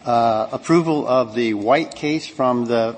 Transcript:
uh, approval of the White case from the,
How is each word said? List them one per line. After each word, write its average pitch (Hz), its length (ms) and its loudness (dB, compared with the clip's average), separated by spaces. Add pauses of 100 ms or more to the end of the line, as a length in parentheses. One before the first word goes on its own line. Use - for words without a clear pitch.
uh, 117 480 0
approval 160 560 0
of 123 260 0
the 117 200 0
White 123 420 0
case 151 320 -4
from 123 380 0
the, 113 320 0